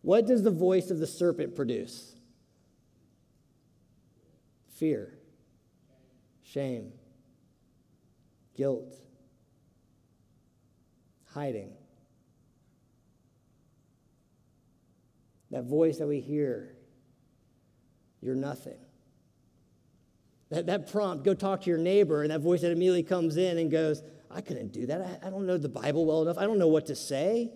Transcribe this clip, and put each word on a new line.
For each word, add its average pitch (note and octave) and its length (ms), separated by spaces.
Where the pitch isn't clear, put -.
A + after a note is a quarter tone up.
What G3+ 240
does A#3+ 160
the G#3+ 80
voice F#3 400
of F3 80
the D#3 80
serpent E3 500
produce? A#2+ 580
Fear, C3+ 400
shame, B2+ 500
guilt, C3+ 400
hiding. A2+ 400
That B2+ 140
voice D#3 320
that D#3 100
we D3 140
hear, C3+ 560
"You're C3 140
nothing." C3+ 420
That, E3 160
that F3+ 260
prompt, F3+ 320
"Go G3 80
talk F#3+ 300
to F#3 80
your E3 80
neighbor," E3+ 440
and D3+ 80
that D#3 100
voice E3+ 200
that E3+ 100
immediately F3 320
comes E3 360
in F3+ 180
and E3 140
goes, D#3 320
"I - 120
couldn't G#2+ 300
do - 140
that. D#3 140
I, F3+ 280
I - 20
don't F#3+ 160
know F3+ 100
the D3 140
Bible D3 340
well D#3+ 160
enough. E3 160
I F3+ 80
don't G#3+ 140
know F3 100
what D#3 180
to D3 80
say. G3+ 600